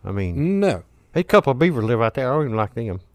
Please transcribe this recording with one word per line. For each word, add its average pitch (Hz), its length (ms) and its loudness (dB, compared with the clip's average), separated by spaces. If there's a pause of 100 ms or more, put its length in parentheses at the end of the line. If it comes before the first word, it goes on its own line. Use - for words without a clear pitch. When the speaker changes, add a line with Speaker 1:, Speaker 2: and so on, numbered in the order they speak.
Speaker 1:
I 98 80 -8
mean, 113 480 -2
Speaker 2:
No. 151 240 0 (300)
Speaker 1:
a 175 100 0
couple - 280 4
of 123 80 -2
beavers 156 260 2
live 113 160 0
out 113 140 0
there. 131 140 -2
I 139 60 0
don't 151 100 0
even 110 120 -4
like 107 160 -2
them. 104 260 -6 (140)